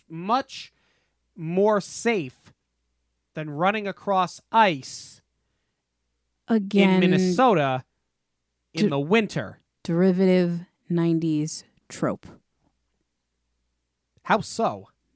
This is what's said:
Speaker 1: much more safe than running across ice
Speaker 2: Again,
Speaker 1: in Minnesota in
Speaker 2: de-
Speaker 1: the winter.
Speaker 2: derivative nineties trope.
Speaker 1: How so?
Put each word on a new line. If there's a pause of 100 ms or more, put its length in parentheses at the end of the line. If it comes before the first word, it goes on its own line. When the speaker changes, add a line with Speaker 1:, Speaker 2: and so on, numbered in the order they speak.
Speaker 1:
much (640)
more
safe (840)
than
running
across (120)
ice (1200)
Speaker 2:
Again,
Speaker 1:
in
Minnesota (880)
in
Speaker 2:
de-
Speaker 1:
the
winter. (240)
Speaker 2:
derivative (280)
nineties (240)
trope. (2000)
Speaker 1:
How
so? (280)